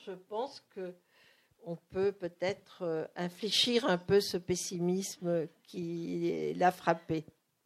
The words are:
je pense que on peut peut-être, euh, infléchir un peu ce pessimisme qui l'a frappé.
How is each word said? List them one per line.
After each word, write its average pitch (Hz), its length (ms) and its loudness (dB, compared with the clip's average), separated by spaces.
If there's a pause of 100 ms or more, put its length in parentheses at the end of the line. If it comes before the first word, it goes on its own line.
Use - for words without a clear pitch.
je 202 60 -10
pense 214 520 -8 (100)
que 180 200 -8 (680)
on 170 140 -8 (140)
peut 196 200 2
peut-être, 185 680 -6
euh, 160 240 -2 (100)
infléchir 226 680 0
un 180 140 4
peu 196 200 6
ce 202 180 0
pessimisme 175 1120 0 (160)
qui 170 960 -4
l'a 180 140 6
frappé. 170 520 0 (420)